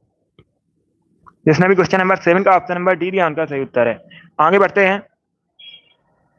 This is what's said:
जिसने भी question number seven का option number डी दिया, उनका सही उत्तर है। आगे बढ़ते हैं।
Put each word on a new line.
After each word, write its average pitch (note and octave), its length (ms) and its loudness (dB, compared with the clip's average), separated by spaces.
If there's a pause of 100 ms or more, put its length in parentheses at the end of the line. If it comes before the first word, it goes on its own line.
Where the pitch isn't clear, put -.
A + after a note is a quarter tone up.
(1500)
जिसने D#3 220 2
भी G3 80 2
question F3+ 240 0
number F#3 180 0
seven F3+ 260 0
का F#3+ 120 4
option F3+ 200 -2
number F3+ 200 -2
डी F3 160 -6
दिया, F#3 160 -2
उनका D#3 180 -6
सही C#3+ 160 -6
उत्तर B2 260 -2
है। A2+ 120 -6 (400)
आगे E3+ 200 2
बढ़ते G3 260 0
हैं। G3 160 -2 (1400)